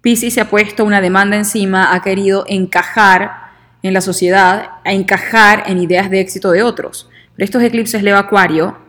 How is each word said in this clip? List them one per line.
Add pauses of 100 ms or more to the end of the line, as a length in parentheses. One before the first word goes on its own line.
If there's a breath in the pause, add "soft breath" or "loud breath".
Piscis
se
ha
puesto
una
demanda
encima,
ha
querido
encajar (500 loud breath)
en
la
sociedad, (120)
a
encajar
en
ideas
de
éxito
de
otros. (240 soft breath)
Pero
estos
eclipses
Leo
Acuario (100)